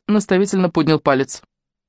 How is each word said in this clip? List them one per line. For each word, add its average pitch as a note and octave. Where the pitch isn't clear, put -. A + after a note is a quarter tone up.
наставительно G3
поднял D#3
палец. C3+